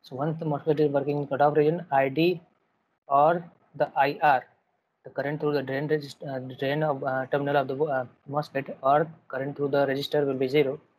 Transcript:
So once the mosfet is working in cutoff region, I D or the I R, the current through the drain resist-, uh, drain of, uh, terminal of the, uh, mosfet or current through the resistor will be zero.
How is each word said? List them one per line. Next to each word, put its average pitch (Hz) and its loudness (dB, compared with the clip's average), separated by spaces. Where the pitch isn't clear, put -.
So - -16
once 156 -4
the 165 -6
mosfet 147 0
is 151 4
working 143 -2
in 143 -4
cutoff 147 2
region, 156 2
I 135 2
D 165 0
or 160 4
the 147 -2
I 143 2
R, 143 4
the 135 -16
current 143 -4
through 147 0
the 143 0
drain 135 -4
resist-, 147 -4
uh, 135 -8
drain 135 -4
of, 143 -2
uh, 131 -2
terminal 143 0
of 135 0
the, 135 -4
uh, 131 -2
mosfet 139 -6
or 147 4
current 139 -6
through 143 -2
the 139 2
resistor 143 0
will 135 0
be 131 0
zero. 139 2